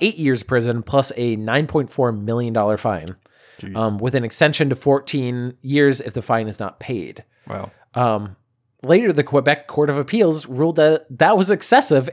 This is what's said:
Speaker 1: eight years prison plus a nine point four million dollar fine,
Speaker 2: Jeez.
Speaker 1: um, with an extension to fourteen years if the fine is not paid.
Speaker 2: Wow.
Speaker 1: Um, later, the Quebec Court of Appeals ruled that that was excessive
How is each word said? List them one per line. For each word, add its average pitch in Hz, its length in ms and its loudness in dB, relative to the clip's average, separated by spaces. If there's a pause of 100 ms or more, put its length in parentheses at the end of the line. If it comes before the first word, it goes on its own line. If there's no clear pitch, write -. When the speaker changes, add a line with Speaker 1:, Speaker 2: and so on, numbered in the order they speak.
Speaker 1:
eight 220 160 0
years 135 260 0
prison 117 400 0
plus - 320 0
a 120 200 -2
nine 117 320 -2
point 139 240 -2
four 123 200 0
million 113 420 -4
dollar 107 240 2
fine, 92 380 -4 (440)
Speaker 2:
Jeez. 95 180 -12
Speaker 1:
um, 110 220 0
with 123 160 -2
an 123 80 -2
extension 147 460 0
to 127 60 -2
fourteen 127 880 -2
years 139 400 2
if 113 120 -10
the 120 80 -6
fine 113 260 -2
is 104 120 -10
not 98 200 -10
paid. 90 440 -10 (240)
Speaker 2:
Wow. 98 240 -10 (220)
Speaker 1:
Um, 107 420 -2 (480)
later, 180 300 4
the 147 100 2
Quebec 143 440 0
Court 147 220 0
of 143 80 -2
Appeals 156 500 0
ruled 147 300 -2
that 156 280 4 (120)
that 196 200 4
was 185 120 2
excessive 196 640 2